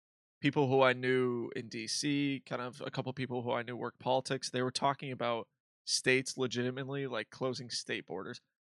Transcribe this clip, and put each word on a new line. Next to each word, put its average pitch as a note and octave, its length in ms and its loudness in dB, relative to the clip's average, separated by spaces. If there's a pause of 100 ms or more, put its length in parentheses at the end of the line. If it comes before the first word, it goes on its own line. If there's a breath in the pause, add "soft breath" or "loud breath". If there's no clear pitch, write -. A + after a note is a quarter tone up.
(400)
people C#3+ 280 4
who C3+ 140 8
I B2+ 120 8
knew B2+ 640 2
in A#2 120 -8
D A2+ 180 -8
C, C#3+ 600 0
kind B2 160 -4
of B2+ 220 -10
a - 60 -6
couple - 220 -4
people B2+ 300 -4
who A#2+ 100 0
I A#2+ 100 2
knew A#2+ 140 -6
work A2+ 220 -6
politics, C3 520 0
they B2+ 120 0
were B2+ 80 0
talking C#3 420 0
about A#2 340 0 (380)
states - 540 2
legitimately, C3 680 -2
like, A2+ 240 -4
closing B2 400 -4
state - 360 -4
borders. F#2+ 340 -8 (200)